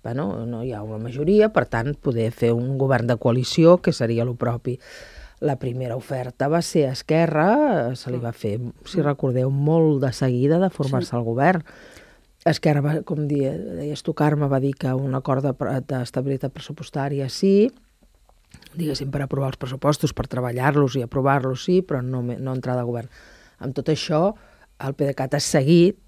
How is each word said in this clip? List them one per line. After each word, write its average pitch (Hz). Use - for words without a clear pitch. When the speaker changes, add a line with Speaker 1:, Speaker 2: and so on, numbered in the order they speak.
Speaker 1:
bueno, 117
no 117
hi 127
ha 107
una 110
majoria, 151
per 214
tant, 120
poder 117
fer 117
un 123
govern 131
de 120
coalició, 127
que -
seria 117
lo 123
propi. 120
La 143
primera 123
oferta 127
va 170
ser 151
Esquerra, 160
se -
li 127
Speaker 2:
Mm. 123
Speaker 1:
va 117
fer, 107
si -
Speaker 2:
Mm. 147
Speaker 1:
recordeu, 135
molt 147
de 135
seguida 135
de 190
formar-se 135
Speaker 2:
Sí. 120
Speaker 1:
el 120
govern. 143
Esquerra 151
va, 147
com 151
di-, 143
deies 147
tu, 165
Carme, 151
va 135
dir 135
que 131
un 131
acord 135
de 139
pre-, 127
d'estabilitat 131
pressupostària 139
sí, 196
diguéssim, 143
per 139
aprovar 135
els 131
pressupostos, 139
per 120
treballar-los 127
i 127
aprovar-los 131
sí, 185
però 135
no 127
me-, 120
no 131
entrar 127
de 123
govern. 120
Amb 135
tot -
això, 165
el 135
P 147
D 139
cat 135
ha 147
seguit 170